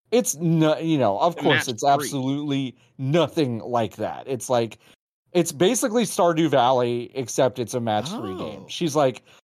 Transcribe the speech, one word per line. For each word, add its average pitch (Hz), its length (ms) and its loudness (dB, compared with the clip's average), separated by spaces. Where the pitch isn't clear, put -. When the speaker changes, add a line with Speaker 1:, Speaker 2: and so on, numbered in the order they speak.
Speaker 1:
It's 226 260 0
no, 156 420 2
you 160 180 0
know, 104 240 2
of 165 160 2
Speaker 2:
The - 60 -10
Speaker 1:
course, 151 240 2
Speaker 2:
match 131 80 -6
Speaker 1:
it's 110 80 -12
Speaker 2:
three. 139 100 4
Speaker 1:
absolutely 139 840 -2
nothing 139 600 0
like 117 380 -4
that. 78 300 -6
It's 127 220 -6
like, 117 300 -2
it's 175 200 0
basically 220 520 2
Stardew 170 440 2
Valley, 123 680 2
except 131 440 0
it's 120 160 -6
a 123 60 -4
match 113 280 -2
three 196 280 -8
game. 73 260 -10
Speaker 3:
Oh. - 60 -20
Speaker 1:
She's 147 280 -4
like, 135 260 2